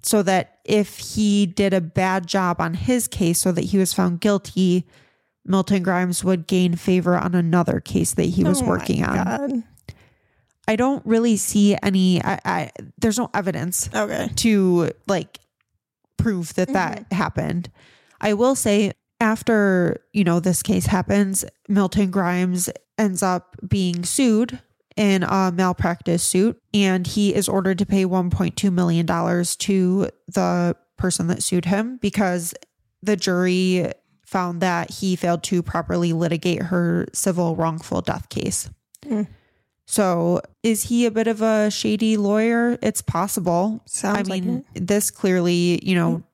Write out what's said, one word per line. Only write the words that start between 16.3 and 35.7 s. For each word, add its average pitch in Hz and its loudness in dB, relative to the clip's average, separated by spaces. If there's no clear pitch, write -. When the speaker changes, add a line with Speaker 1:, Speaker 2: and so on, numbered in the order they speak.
Speaker 1:
that 185 -2
that 180 -2
Speaker 2:
Mm-hmm. - -8
Speaker 1:
happened. 170 -4
I 214 0
will 247 2
say 208 2
after, 208 2
you 202 2
know, 170 4
this 170 0
case 180 0
happens, 196 0
Milton 196 2
Grimes 180 0
ends 196 0
up 180 -2
being 180 0
sued 240 0
in 196 2
a 185 2
malpractice 175 0
suit, 196 2
and 185 2
he 202 2
is 196 0
ordered 190 0
to 202 0
pay 196 2
one 180 0
point - -2
two 196 0
million 170 2
dollars 175 0
to 190 0
the 175 0
person 175 -2
that 180 -2
sued 175 -2
him 220 -2
because 180 -2
the 208 0
jury 185 0
found 175 -4
that 175 -2
he 190 -2
failed 170 -2
to 175 0
properly 170 -2